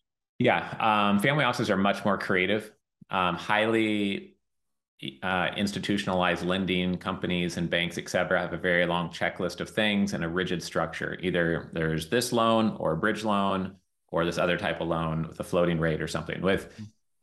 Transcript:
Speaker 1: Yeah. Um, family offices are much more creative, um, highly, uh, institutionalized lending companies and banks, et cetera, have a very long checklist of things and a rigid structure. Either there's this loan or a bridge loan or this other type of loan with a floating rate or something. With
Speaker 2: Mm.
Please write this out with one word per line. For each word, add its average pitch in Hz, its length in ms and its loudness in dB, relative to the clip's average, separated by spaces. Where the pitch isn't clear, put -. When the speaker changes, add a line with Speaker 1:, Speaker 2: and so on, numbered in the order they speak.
Speaker 1:
Yeah. 107 400 2
Um, 104 400 4
family 139 240 2
offices 120 260 0
are 98 80 4
much 98 260 2
more 98 140 2
creative, 101 540 0
um, 90 240 2
highly, 107 1040 0
uh, 92 340 0
institutionalized 92 880 0
lending 90 540 0
companies 87 600 -2
and 87 120 -2
banks, 85 300 0
et - 100 -10
cetera, 90 300 2
have 87 140 -4
a 85 40 -4
very 87 300 2
long 85 220 0
checklist 90 500 -4
of 85 100 -8
things 101 440 0
and 85 100 -2
a 82 40 -2
rigid 87 360 -2
structure. 82 580 -4
Either 85 520 0
there's 80 360 -2
this 120 240 0
loan 113 460 4
or 78 140 0
a 80 40 -2
bridge 104 260 0
loan 98 520 0
or 85 180 0
this 85 140 -2
other 87 180 2
type 82 240 -2
of 82 60 -4
loan 80 400 -2
with - 120 -12
a 87 40 -4
floating 87 360 2
rate 80 220 0
or 80 60 -4
something. 80 340 -6
With - 340 0
Speaker 2:
Mm. 107 160 -14